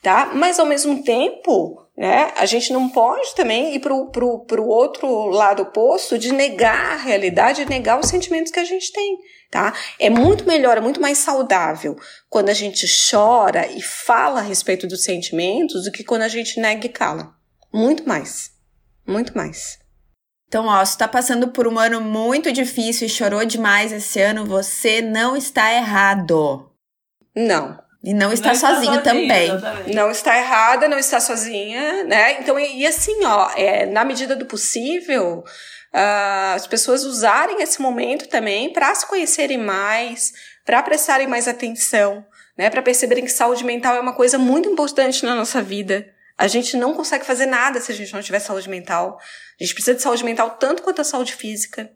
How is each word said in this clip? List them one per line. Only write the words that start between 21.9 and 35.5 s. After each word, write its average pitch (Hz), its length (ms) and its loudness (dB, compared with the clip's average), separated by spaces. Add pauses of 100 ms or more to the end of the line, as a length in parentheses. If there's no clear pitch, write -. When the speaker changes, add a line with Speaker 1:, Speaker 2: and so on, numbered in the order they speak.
Speaker 2:
muito 233 500 0
difícil 240 540 -2
e 220 40 -4
chorou 208 360 0
demais 220 460 0
esse 208 300 -6
ano, 214 240 0
você 208 560 0
não 226 360 0
está 226 360 0
errado. 196 1000 2 (640)
Speaker 1:
Não. 185 420 0 (260)
Speaker 2:
E 190 100 -4
não 202 180 2
está 233 160 0
Speaker 3:
Não 247 80 4
está 269 140 2
Speaker 2:
sozinho 285 260 2
Speaker 3:
sozinho, 285 80 0
Speaker 2:
também. 240 480 2
Speaker 3:
exatamente. 202 440 -6
Speaker 1:
Não 214 140 2
está 240 280 2
errada, 247 500 4
não 294 100 2
está 269 220 0
sozinha, 233 840 -4
né? 220 340 4
Então, 269 200 0
e, 277 200 -4
e 285 80 2
assim, 415 380 0
ó, 208 320 4
é, - 280 2
na 214 200 0
medida 262 320 -4
do 262 80 -10
possível, 233 960 -4 (500)